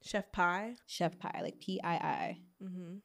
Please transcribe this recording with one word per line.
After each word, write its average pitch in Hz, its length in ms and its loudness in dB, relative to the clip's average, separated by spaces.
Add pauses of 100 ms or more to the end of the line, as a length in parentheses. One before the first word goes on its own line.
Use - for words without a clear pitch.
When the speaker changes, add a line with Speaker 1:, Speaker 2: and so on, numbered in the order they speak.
Speaker 1:
Chef - 300 -2
Pie? 196 440 4 (100)
Speaker 2:
Chef 175 320 2
Pie, - 240 -4
like, - 180 -4
P 190 220 -2
I 170 120 2
I. 160 440 0 (240)
Speaker 1:
Mm-hmm. 180 420 -6